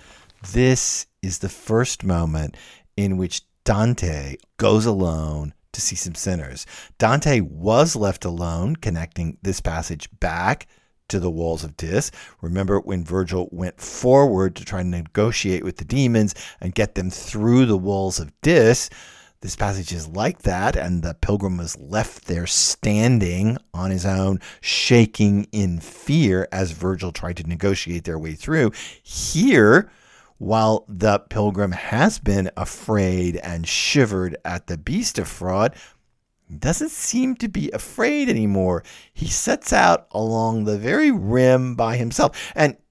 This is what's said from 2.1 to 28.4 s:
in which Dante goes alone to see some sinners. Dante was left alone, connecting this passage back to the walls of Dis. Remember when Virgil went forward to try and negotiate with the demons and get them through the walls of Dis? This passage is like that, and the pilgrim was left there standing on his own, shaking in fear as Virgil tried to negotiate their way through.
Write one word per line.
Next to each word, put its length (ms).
in 200
which 260
Dante 720
goes 300
alone 680
to 80
see 140
some 220
sinners. 500
Dante 400
was 560
left 300
alone, 500
connecting 680
this 180
passage 480
back 480
to 120
the 100
walls 320
of 140
Dis. 340
Remember 400
when 240
Virgil 480
went 280
forward 760
to 80
try 160
and 100
negotiate 760
with 120
the 80
demons 500
and 140
get 220
them 140
through 560
the 120
walls 400
of 220
Dis? 500
This 140
passage 340
is 160
like 360
that, 340
and 260
the 120
pilgrim 420
was 220
left 480
there 200
standing 1120
on 180
his 140
own, 340
shaking 920
in 300
fear 720
as 200
Virgil 380
tried 280
to 100
negotiate 560
their 140
way 160
through. 380